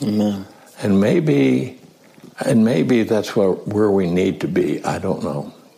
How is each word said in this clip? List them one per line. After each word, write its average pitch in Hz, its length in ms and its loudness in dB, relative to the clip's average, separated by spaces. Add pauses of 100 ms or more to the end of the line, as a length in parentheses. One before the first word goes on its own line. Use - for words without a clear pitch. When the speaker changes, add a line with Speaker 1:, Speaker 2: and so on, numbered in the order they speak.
Speaker 1:
Amen. 104 440 -2 (360)
Speaker 2:
And 98 180 2
maybe, 131 800 0 (600)
and 113 240 2
maybe 123 400 2
that's 107 300 -2
where, 98 180 2
where 104 380 0
we 98 200 2
need 90 320 0
to 80 60 -4
be. 78 360 -2
I 85 140 -4
don't 92 240 -4
know. 73 320 -8 (240)